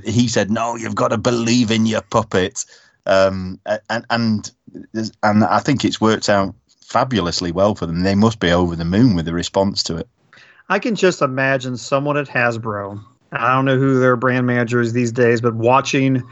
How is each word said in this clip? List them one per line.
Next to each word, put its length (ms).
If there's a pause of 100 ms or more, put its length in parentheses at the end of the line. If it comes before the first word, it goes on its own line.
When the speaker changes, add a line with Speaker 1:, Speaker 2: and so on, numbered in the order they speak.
Speaker 1:
he 240
said, 220
"No, 260
you've 180
gotta 220
believe 540
in 160
your 160
puppet." 640 (420)
Um, 580
a-, 240
and, 220
and, 420 (720)
and 220
I 160
think 240
it's 160
worked 280
out 260 (260)
fabulously 720
well 220
for 120
them. 160
They 120
must 240
be 120
over 260
the 80
moon 300
with 100
the 80
response 520
to 120
it. 120 (600)
Speaker 2:
I 100
can 160
just 280
imagine 540
someone 400
at 100
Hasbro, 760 (320)
I 220
don't 100
know 140
who 200
their 180
brand 300
manager 340
is 120
these 200
days, 280
but 140
watching 760